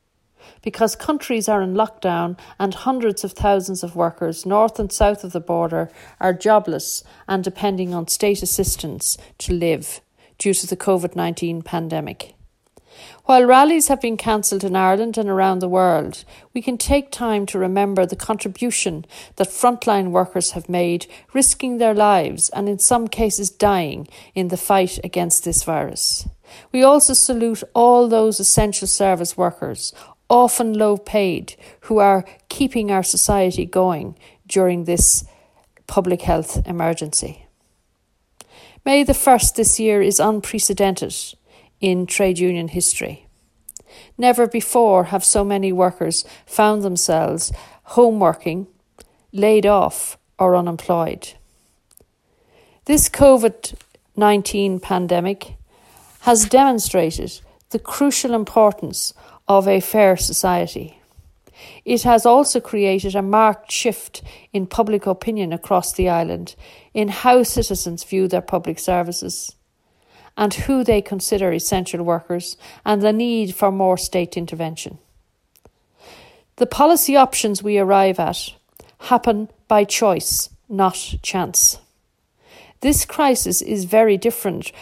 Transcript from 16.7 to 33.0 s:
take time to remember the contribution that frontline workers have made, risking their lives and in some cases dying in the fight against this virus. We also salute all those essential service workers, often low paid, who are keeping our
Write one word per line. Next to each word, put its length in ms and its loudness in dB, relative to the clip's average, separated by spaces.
take 320 -2
time 380 -4
to 100 -8
remember 480 0
the 120 -8
contribution 880 -6
that 100 0
frontline 640 0
workers 400 -2
have 160 -12
made, 400 -2
risking 440 -2
their 160 2
lives 560 2
and 180 -6
in 120 -4
some 280 0
cases 420 -4
dying 600 -2
in 140 -4
the 80 -4
fight 480 0
against 400 -2
this 180 -2
virus. 640 -4
We 100 4
also 300 6
salute 500 0
all 360 6
those 320 2
essential 480 0
service 480 0
workers, 560 -6
often 440 4
low 240 2
paid, 580 -4
who 180 0
are 260 4
keeping 420 -2
our 120 0